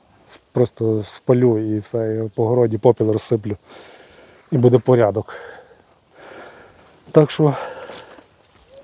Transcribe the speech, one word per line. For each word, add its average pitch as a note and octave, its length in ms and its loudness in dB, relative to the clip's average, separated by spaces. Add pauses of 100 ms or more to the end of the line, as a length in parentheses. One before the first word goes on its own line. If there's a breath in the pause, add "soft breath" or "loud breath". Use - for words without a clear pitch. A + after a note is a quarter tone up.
(260)
С-, - 140 -16 (120)
просто A2 520 -2
спалю B2 540 0
і G#2+ 220 -4
все, A2 460 -6
і G#2+ 100 -10
по A2+ 120 -2
городі A#2 300 0
попіл A2 340 2
розсиплю. G#2 460 -4 (960 loud breath)
І D3+ 60 0
буде B2 220 4
порядок. A2 560 0 (1800 loud breath)
Так D#3 200 4
що, D3+ 240 0 (1300 loud breath)